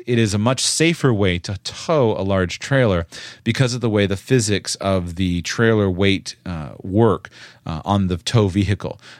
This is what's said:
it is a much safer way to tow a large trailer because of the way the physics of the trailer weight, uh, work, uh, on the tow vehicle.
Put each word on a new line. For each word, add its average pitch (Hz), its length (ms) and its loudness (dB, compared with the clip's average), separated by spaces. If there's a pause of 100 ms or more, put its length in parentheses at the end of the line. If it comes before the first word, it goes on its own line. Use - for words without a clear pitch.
it 120 100 0
is 107 160 2
a 104 60 0
much 123 260 0
safer 156 480 2
way 95 240 2
to 95 220 -8
tow 127 580 0
a 95 60 -4
large 95 340 0
trailer 107 480 2 (380)
because 123 320 0
of 117 60 -8
the 120 80 0
way 104 180 2
the 95 100 -2
physics 107 580 0
of 92 400 -2
the 87 280 -2
trailer 110 480 2
weight, 98 440 0 (120)
uh, 76 240 -8 (100)
work, 95 480 2 (380)
uh, 80 180 -6
on 98 220 2
the 87 100 -2
tow 107 300 2
vehicle. 95 520 -2 (200)